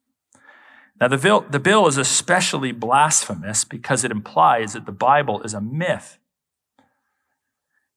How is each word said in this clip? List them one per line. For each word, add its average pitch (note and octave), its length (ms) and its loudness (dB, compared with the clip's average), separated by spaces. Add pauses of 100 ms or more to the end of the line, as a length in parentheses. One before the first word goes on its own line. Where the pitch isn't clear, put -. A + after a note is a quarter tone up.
(1000)
Now, B2 80 4
the C3+ 80 0
bill, F#3+ 240 4
the C#3+ 180 -4
bill F#3+ 280 4
is C#3 100 2
especially C#3+ 760 -2
blasphemous A#2 920 0
because A#2+ 400 -4
it A#2+ 60 -2
implies A2+ 640 0
that A2+ 100 -12
the G#2 80 -12
Bible B2 500 2
is G#2+ 120 -8
a G#2 80 -8
myth. C3+ 560 -6 (1800)